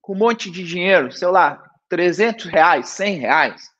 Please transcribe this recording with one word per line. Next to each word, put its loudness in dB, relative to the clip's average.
com -10
um -6
monte 0
de -12
dinheiro, 0
sei -4
lá, 2
trezentos 0
reais, 2
cem -6
reais? -2